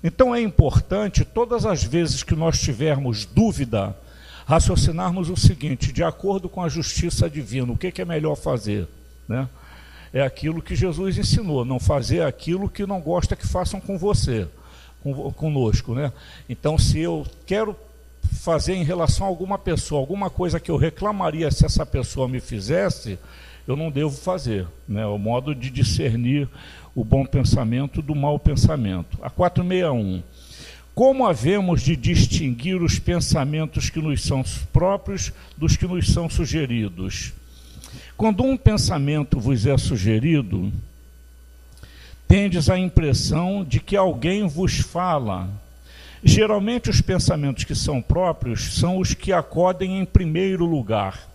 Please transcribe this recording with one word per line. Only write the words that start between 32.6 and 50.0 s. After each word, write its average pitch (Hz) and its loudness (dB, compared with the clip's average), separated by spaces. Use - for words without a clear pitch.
os 160 2
pensamentos 156 -2
que - -6
nos 151 -2
são 135 -2
próprios 196 0
dos 151 2
que 185 -2
nos 175 0
são 165 0
sugeridos?" 113 -4
Quando 220 2
um 269 2
pensamento 151 4
vos 117 2
é 139 4
sugerido, 110 2
tendes 185 4
a 185 4
impressão 180 2
de - 0
que - -2
alguém 185 0
vos 165 0
fala. 123 -2
Geralmente, 214 4
os - 4
pensamentos 151 0
que - -6
são 127 -2
próprios 151 -2
são 180 0
os - -2
que - -2
acodem 180 0
em 185 0